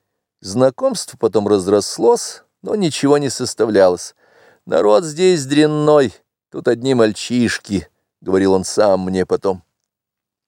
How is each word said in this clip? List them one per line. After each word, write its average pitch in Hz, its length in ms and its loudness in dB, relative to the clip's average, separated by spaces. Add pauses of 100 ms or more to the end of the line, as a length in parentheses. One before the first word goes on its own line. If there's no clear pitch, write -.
(420)
знакомство 131 760 -2
потом 107 300 0
разрослось, 104 960 0 (180)
но 185 140 -6
ничего 147 420 0
не 143 120 -2
составлялось. 104 840 0 (500)
«Народ 208 400 2
здесь 160 400 0
дрянной, 151 680 2 (380)
тут - 160 -8
одни 123 260 0
мальчишки», — 110 920 -2 (340)
говорил 95 300 2
он 95 140 0
сам 95 400 0
мне 92 200 -2
потом. 95 380 -4 (840)